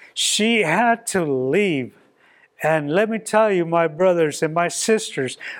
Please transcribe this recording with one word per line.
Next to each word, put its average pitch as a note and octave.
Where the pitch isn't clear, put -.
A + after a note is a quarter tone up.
she A3
had A3+
to F3+
leave. C#3
And D3+
let G#3
me A3
tell G#3+
you, F3+
my E3
brothers E3
and D#3
my E3+
sisters, D#3